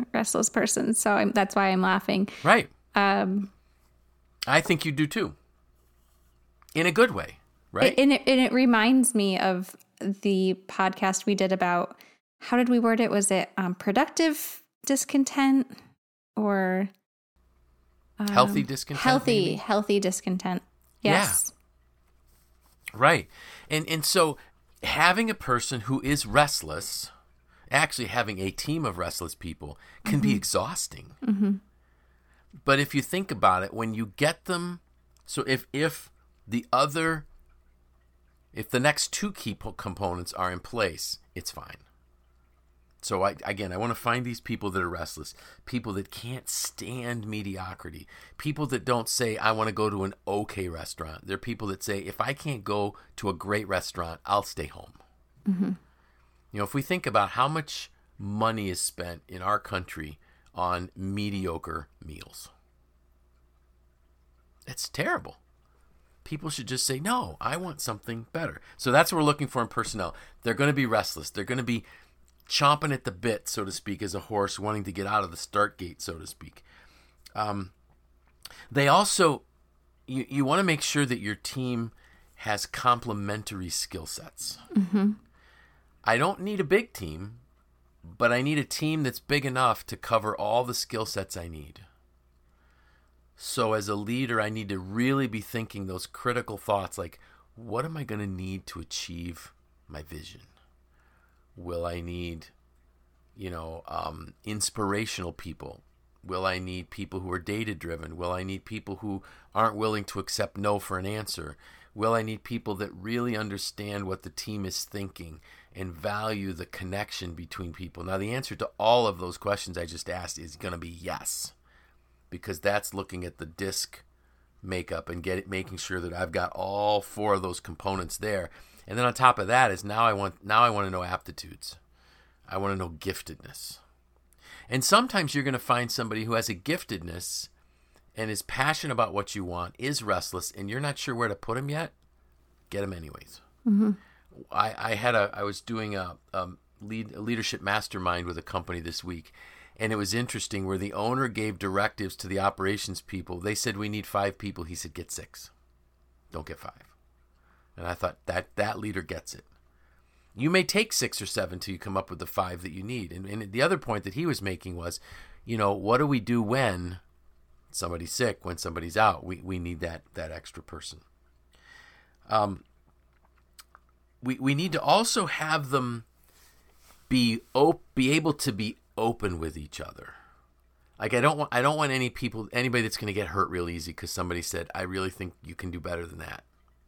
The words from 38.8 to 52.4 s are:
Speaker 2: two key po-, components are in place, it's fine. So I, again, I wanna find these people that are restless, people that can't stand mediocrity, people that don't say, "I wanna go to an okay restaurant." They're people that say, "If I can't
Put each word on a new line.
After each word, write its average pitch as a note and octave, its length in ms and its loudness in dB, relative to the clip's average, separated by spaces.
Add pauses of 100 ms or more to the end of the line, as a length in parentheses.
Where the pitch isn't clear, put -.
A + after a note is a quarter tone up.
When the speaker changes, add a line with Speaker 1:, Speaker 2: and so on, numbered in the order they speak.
Speaker 2:
two G#3 180 -2
key A2 220 -6
po-, - 200 -10
components F2+ 600 -4
are F2+ 180 0
in F2 80 -4
place, - 600 -2 (160)
it's - 160 -8
fine. - 240 -14 (1300)
So F#2+ 220 0
I, G2+ 120 2 (100)
again, G2 260 -4
I F2+ 60 -4
wanna A2+ 180 0
find A#2+ 300 0
these A#2+ 160 -8
people G#2 300 -4
that F#2 100 0
are F2 80 0
restless, E2 440 -8 (320)
people A#2 280 -6
that G2 180 -6
can't B2 380 -10
stand A#2+ 760 -6
mediocrity, F#2+ 840 -8 (300)
people D3+ 280 -2
that B2+ 180 0
don't A#2+ 240 2
say, A2+ 300 0
"I A2 160 2
wanna A2 180 0
go G#2+ 180 2
to G2 140 0
an G2 100 -2 (140)
okay G2+ 400 -2
restaurant." D#2+ 580 -10
They're F#2+ 120 -4
people G#2+ 320 -6
that F#2+ 120 -6
say, G2 180 -2
"If G2 200 -6
I B2+ 140 -2
can't C#3 320 -6